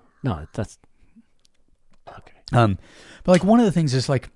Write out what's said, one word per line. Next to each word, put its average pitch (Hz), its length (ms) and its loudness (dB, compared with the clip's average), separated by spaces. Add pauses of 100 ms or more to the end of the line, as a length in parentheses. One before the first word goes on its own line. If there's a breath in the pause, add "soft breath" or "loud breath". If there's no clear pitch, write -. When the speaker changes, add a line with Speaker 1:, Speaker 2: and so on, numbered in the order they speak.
(220)
Speaker 1:
No, 82 300 -6
that's - 260 -10 (1300)
okay. - 240 -20 (200)
Speaker 2:
Um, 113 260 2 (460 loud breath)
but, 180 80 2
like, 185 120 4
one 220 160 4
of 233 60 2
the 180 60 0
things 156 220 0
is, 131 140 -2
like, 135 280 -2